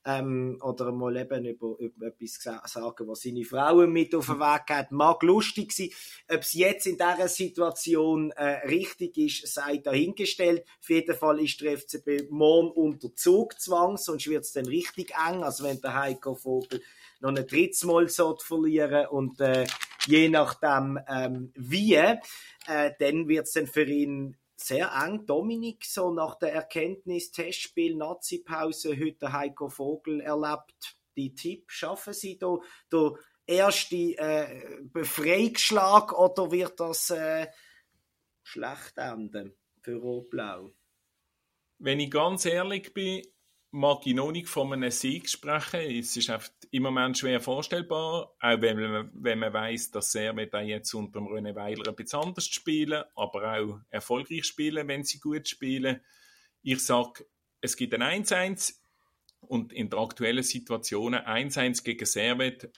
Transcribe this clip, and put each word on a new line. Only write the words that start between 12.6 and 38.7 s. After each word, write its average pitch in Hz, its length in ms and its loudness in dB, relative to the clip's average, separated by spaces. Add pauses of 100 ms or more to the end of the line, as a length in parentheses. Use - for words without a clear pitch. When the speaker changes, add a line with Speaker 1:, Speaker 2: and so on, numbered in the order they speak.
Speaker 1:
unter 156 420 0
Zugzwang, 185 840 2
sonst 156 300 -4
wird's 147 260 -2
dann 127 140 -4
richtig 170 440 -4
eng. 170 320 -2
Also 139 220 -4
wenn 135 160 -4
der 127 140 -4
Heiko 135 400 -2
Vogel 127 460 -4 (380)
noch 135 100 -2
ein 135 160 -2
drittes 175 380 0
Mal 170 240 4
sollte 160 380 0
verlieren 156 640 2
und, 135 340 -2
äh, 131 260 4 (400)
je 160 220 8
nachdem, 139 680 2 (100)
ähm, 131 480 -4
wie, 170 380 2
äh, 190 240 8 (800)
dann 151 300 2
wird's 151 240 2
dann 151 160 0
für 151 160 2
ihn 139 540 -2 (180)
sehr 135 380 -2
eng. 185 320 -2
Dominik, 226 600 -2
so 180 260 -2
nach 160 260 -2
der 151 160 -2
Erkenntnis, 170 800 -4
Testspiel, 165 640 -2
Nazi-Pause, 160 1040 -4
heute 151 340 -4
Heiko 143 360 -4
Vogel 147 520 -4
erlebt, 151 760 -6 (180)
die 135 180 -6
Tipp, - 380 -10
schaffen 196 420 -8
sie 190 260 -10
da 180 180 0 (340)
den 151 260 4 (300)
ersten, 180 680 2
äh, 151 680 -4
Befreiungsschlag 196 1300 4
oder 180 380 6
wird 180 280 0
das, 165 300 -2
äh, 160 380 -2 (960)
schlecht - 540 -12